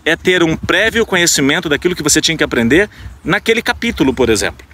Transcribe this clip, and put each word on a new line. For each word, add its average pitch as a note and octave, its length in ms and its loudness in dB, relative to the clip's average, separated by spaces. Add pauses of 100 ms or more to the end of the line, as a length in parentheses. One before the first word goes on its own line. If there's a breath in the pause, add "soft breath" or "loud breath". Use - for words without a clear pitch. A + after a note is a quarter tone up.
é D#3+ 100 0
ter F3+ 280 0
um D#3+ 120 0
prévio G#3+ 520 0
conhecimento E3+ 600 0
daquilo E3 280 0
que D#3+ 80 -8
você D3+ 180 2
tinha D#3+ 160 -2
que D3+ 60 0
aprender C#3 440 2 (380 loud breath)
naquele G#3+ 380 0
capítulo, D#3+ 500 -2
por A#2+ 160 2
exemplo. G2 340 -2 (100)